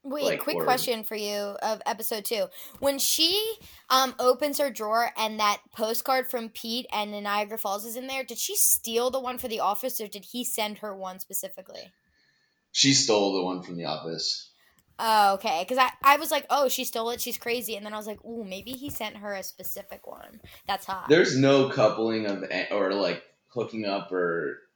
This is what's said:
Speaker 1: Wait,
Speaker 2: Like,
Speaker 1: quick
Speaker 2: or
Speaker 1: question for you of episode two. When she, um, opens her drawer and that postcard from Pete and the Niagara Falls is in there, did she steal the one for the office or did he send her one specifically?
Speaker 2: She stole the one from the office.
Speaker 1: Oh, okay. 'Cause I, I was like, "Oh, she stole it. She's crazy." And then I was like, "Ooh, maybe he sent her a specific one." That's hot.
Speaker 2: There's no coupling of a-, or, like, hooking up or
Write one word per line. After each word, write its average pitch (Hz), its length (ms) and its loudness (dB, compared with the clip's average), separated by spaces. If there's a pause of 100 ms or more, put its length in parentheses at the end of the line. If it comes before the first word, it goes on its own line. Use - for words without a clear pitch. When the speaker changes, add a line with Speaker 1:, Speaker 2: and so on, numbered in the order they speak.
Speaker 1:
Wait, 277 220 -6
Speaker 2:
Like, 220 160 2
Speaker 1:
quick - 180 -2
Speaker 2:
or - 60 -2
Speaker 1:
question 254 380 0
for 214 140 -8
you 208 180 -4 (280)
of 214 220 -2
episode 214 400 -4
two. 202 220 -2 (320)
When 277 220 0
she, 403 560 2 (340)
um, 262 300 6
opens 269 380 4
her 285 120 0
drawer 220 460 0
and 214 240 -2
that 208 180 2 (140)
postcard 247 580 0
from 226 180 -4
Pete 233 440 -6
and 208 200 -4
the 208 80 -8
Niagara 208 380 -2
Falls 208 260 -4
is 226 120 -10
in 254 100 -8
there, 269 160 -4
did 233 160 -10
she - 160 -4
steal 240 560 2
the 262 80 -2
one 254 180 -4
for 254 120 -8
the 220 100 -4
office 208 420 -2
or 220 60 -6
did 202 200 -14
he 240 180 -6
send 208 340 -4
her 208 160 -10
one 190 240 -10
specifically? - 720 -12 (800)
Speaker 2:
She 135 240 6
stole 101 400 4
the 92 80 2
one 90 220 -2
from 90 120 -10
the 85 100 -6
office. 80 640 -6 (500)
Speaker 1:
Oh, 214 360 6
okay. 185 300 -2
'Cause 254 140 -2
I, 254 120 6 (120)
I 285 160 10
was 302 120 -4
like, 294 200 0
"Oh, 269 180 4
she - 160 0
stole 226 260 -2
it. 240 100 -6
She's 233 160 -4
crazy." 233 400 -4
And 202 80 -10
then 208 80 -8
I 214 60 -6
was 208 80 -8
like, 208 180 -10
"Ooh, 233 200 -10
maybe 196 280 -10
he 269 180 -10
sent 214 280 -8
her 202 160 -6
a 190 80 -6
specific - 640 -12
one." - 340 -18 (280)
That's 190 180 -4
hot. 190 220 -6
Speaker 2:
There's 156 280 6
no 139 320 6
coupling 113 580 2
of 95 180 -4
a-, - 280 -4
or, 98 220 2
like, 90 280 0 (260)
hooking 110 360 -6
up 98 280 -2
or 85 460 -2 (180)